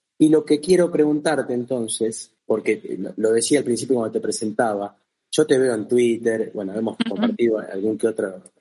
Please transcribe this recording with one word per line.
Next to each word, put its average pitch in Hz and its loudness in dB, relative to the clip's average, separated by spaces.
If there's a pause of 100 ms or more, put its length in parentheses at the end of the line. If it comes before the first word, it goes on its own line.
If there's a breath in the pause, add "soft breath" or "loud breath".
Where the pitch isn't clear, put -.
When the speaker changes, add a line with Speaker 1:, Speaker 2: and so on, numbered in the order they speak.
(180)
Speaker 1:
Y 156 6
lo 151 4
que 147 2
quiero 175 4
preguntarte 151 0
entonces, 117 -4 (120)
porque 107 -2
lo, 95 -8
lo 110 2
decía 117 2
al 113 -2
principio 120 0
cuando 110 -2
te 110 -2
presentaba, 107 -4 (380)
yo 156 4
te 139 4
veo 127 2
en 107 -4
Twitter, 113 0
bueno, 98 -6
hemos 113 -4
Speaker 2:
Ujú. 233 -6
Speaker 1:
compartido 113 0
algún 104 -4
que 117 -2
otro 95 -6